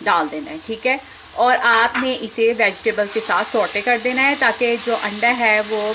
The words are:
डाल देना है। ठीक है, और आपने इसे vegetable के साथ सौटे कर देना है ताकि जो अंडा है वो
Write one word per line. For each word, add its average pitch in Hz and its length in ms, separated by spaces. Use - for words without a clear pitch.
डाल 170 240
देना 302 240
है। 160 160
ठीक 220 180
है, 262 140
और 247 180
आपने 240 600
इसे 226 380
vegetable 208 540
के 202 120
साथ 208 260
सौटे 208 360
कर 240 180
देना 254 220
है 277 140
ताकि 240 420
जो 233 160
अंडा 208 440
है 220 240
वो 214 200